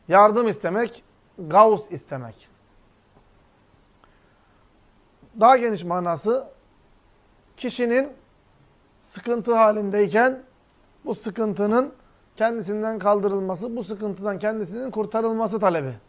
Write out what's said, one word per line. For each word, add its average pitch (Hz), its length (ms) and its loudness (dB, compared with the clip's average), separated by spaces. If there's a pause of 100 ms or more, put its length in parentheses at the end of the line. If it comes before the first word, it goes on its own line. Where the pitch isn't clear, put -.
Yardım 214 400 6
istemek, - 560 -4 (340)
gavs 196 540 6
istemek. 131 580 -14 (3000)
Daha 247 180 8
geniş 220 260 -4
manası 175 640 -4 (1120)
kişinin 247 560 -2 (880)
sıkıntı 233 540 -4
halindeyken 214 880 2 (600)
bu 247 100 -8
sıkıntının 214 760 -2 (420)
kendisinden 214 640 -4
kaldırılması, 196 760 -2
bu 240 80 -8
sıkıntıdan 196 560 -8
kendisinin 214 520 -6
kurtarılması 220 680 -4
talebi. 165 340 0 (160)